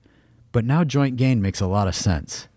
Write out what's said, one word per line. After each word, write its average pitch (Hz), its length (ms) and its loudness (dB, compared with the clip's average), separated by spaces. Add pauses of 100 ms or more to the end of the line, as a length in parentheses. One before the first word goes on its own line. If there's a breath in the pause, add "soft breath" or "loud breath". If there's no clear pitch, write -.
(520 soft breath)
but 117 120 0
now 147 200 2
joint 135 340 0
gain 127 240 2
makes 95 180 -2
a 98 60 0
lot 98 200 0
of 87 80 -2
sense. - 640 -4